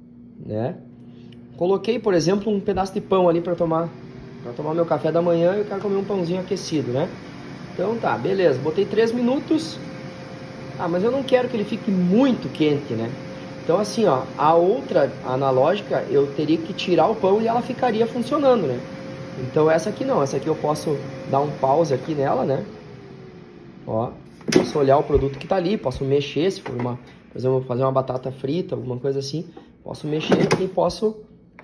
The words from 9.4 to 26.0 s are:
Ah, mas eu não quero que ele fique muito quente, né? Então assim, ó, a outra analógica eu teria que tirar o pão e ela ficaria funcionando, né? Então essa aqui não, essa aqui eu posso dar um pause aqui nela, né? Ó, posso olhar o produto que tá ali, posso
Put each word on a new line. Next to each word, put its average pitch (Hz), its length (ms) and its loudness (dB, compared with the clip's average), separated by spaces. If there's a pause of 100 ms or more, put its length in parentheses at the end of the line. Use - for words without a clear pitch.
Ah, 180 100 -2
mas 180 160 0
eu 240 80 2
não 269 100 0
quero 247 260 2
que 240 80 -2
ele 208 80 0
fique 214 280 -2
muito 190 560 4
quente, 143 460 0
né? 117 140 -4 (540)
Então 170 160 2
assim, 208 280 0
ó, 131 160 4 (140)
a 151 180 4
outra 180 580 4 (120)
analógica 135 840 2
eu 139 240 4
teria 156 240 2
que - 140 -8
tirar 170 360 4
o 220 60 0
pão 202 260 4
e 226 60 0
ela 240 160 2
ficaria 233 440 0
funcionando, 247 600 2
né? 123 140 -2 (580)
Então 156 320 4
essa 160 180 2
aqui 233 160 -4
não, 254 160 2
essa 139 160 0
aqui 139 120 -2
eu 156 80 2
posso 147 400 -2 (340)
dar 139 100 4
um 151 100 0
pause 143 440 2
aqui - 180 -4
nela, 160 320 0
né? 139 200 0 (1200)
Ó, 117 240 -2 (420)
posso - 260 4
olhar 139 200 6
o 151 60 2
produto 139 340 0
que - 80 -12
tá 190 80 -2
ali, 190 220 2
posso - 280 -4